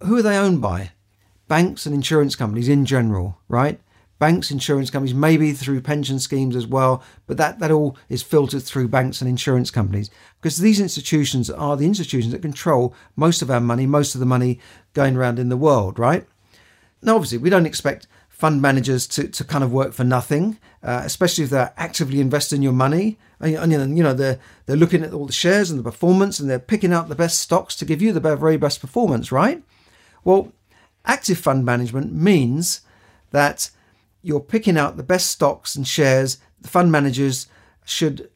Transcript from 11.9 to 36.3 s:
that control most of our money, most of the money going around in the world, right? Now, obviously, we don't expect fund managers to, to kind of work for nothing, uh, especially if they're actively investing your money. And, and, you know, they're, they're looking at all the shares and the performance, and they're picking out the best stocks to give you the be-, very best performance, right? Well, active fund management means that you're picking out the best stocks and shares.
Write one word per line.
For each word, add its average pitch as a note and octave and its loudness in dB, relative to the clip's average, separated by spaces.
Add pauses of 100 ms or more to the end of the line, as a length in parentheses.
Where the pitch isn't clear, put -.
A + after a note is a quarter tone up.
that - -8
control C#3 0 (220)
most E3 2
of C3 -4
our A#2+ 2
money, A#2+ 0
most C#3+ 0
of C3 -6
the B2+ 0
money B2 0 (340)
going C3+ 2
around B2 0
in B2 -2
the B2 0
world, B2+ 2
right? B2+ 2 (800)
Now, A3+ 4
obviously, C3+ -2
we D3 0
don't F3+ 4
expect - -4 (220)
fund D3+ 0
managers C3+ 0
to, - -4
to - -8
kind C#3+ -2
of A#2+ 0
work C3 -2
for B2 -4
nothing, D3 0 (240)
uh, B2 -4
especially F3 0
if C3+ -4
they're C3 0
actively D3 -4
investing C#3 0
your C3+ 2
money. D3+ 0 (220)
And, D#3+ 0
and, C#3+ 0
you E3+ 4
know, C3+ 2
they're, C3 -2 (280)
they're C3+ -2
looking E3 4
at D#3 -10
all C#3+ -6
the - -12
shares F#3 2
and D3 -4
the A#2 -6
performance, F#3 0
and C#3+ -4
they're B2+ -2
picking G3+ 0
out E3 0
the D3 -12
best E3+ 0
stocks - -2
to - -10
give D#3 -2
you A3 2
the E3 0
be-, D3+ 2
very D#3 2
best C#3+ -2
performance, C#3+ -2
right? G#3+ 0 (600)
Well, F#3+ 2 (520)
active A3 -2
fund C3+ 0
management B2 -2
means D#3+ 0 (500)
that C#3+ 0 (580)
you're D3 -2
picking G#3+ 0
out D3 0
the D3+ -8
best F3+ 0
stocks - -2
and C#3 -6
shares. C3+ 2 (220)